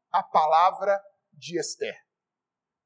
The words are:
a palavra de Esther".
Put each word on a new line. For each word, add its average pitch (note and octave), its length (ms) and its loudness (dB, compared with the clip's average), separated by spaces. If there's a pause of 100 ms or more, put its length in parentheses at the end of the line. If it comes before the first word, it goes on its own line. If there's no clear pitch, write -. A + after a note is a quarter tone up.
(100)
a F#3 140 -2
palavra F#3 760 2 (320)
de D3 240 -10
Esther". G3 400 -8 (880)